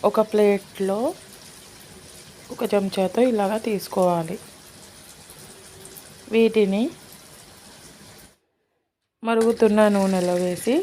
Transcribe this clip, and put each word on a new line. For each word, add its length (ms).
ఒక 120
ప్లేట్లో 640
ఒక 80
చెంచాతో 480
ఇలాగా 360
తీసుకోవాలి. 680
వీటిని 480
మరుగుతున్న 680
నూనెలో 480
వేసి 380